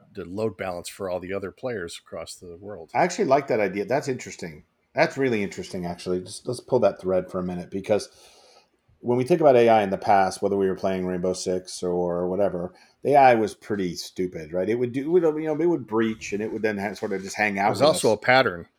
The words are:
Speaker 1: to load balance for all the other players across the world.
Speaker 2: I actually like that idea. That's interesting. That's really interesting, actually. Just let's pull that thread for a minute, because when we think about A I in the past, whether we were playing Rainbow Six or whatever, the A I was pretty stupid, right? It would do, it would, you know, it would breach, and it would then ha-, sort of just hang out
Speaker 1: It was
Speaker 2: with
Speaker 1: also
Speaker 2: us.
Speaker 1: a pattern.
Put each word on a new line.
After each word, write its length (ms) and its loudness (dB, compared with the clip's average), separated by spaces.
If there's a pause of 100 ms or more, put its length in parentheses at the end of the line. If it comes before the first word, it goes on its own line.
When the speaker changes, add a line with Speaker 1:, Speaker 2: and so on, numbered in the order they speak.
(140)
Speaker 1:
to 120 -12
load 300 -6
balance 320 -8
for 220 -8
all 100 -4
the 140 -8
other 180 -6
players 460 -8
across 380 -14
the 220 -18
world. 360 -16
Speaker 2:
I 60 0
actually 260 2
like 220 4
that 120 2
idea. 260 0
That's 220 -2
interesting. 580 -10 (280)
That's 240 0
really 240 0
interesting, 460 -8
actually. 340 -4
Just 260 -14
let's 120 -6
pull 220 0
that 200 2
thread 300 -2
for 80 -4
a 40 -4
minute, 280 -8
because 380 -2 (920)
when 180 0
we 60 2
think 180 2
about 140 8
A 140 8
I 120 8
in 80 0
the 80 -2
past, 460 2
whether 120 0
we 140 2
were 60 -2
playing 320 -2
Rainbow 260 -2
Six 480 -4
or 460 -2
whatever, 480 -2 (260)
the 120 0
A 20 6
I 200 8
was 200 0
pretty 400 -4
stupid, 580 -8
right? 160 -2
It 60 2
would 160 -2
do, 100 -6
it 60 -6
would, 160 4 (180)
you 60 -6
know, 120 -2
it 60 0
would 220 0
breach, 440 -2
and 120 -4
it 80 -6
would 100 -6
then 160 0
ha-, 160 -4
sort 200 -6
of 100 -4
just 140 -12
hang 200 0
out 120 2
Speaker 1:
It 20 2
was 80 -2
Speaker 2:
with 80 6
Speaker 1:
also 220 2
Speaker 2:
us. 100 2
Speaker 1:
a 20 -16
pattern. 460 2 (120)